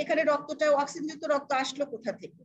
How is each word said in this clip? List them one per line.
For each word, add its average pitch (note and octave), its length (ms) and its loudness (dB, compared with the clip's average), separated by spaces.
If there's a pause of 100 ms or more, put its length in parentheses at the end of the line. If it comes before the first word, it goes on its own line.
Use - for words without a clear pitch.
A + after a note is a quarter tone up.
এখানে D#4 180 2 (100)
রক্তটা, D4 340 0 (160)
oxygen C#4+ 300 -4
যুক্ত D#4 120 -12 (100)
রক্ত C#4+ 180 0 (120)
আসলো C4+ 200 -4 (100)
কোথা A3 180 -6 (100)
থেকে? - 240 -16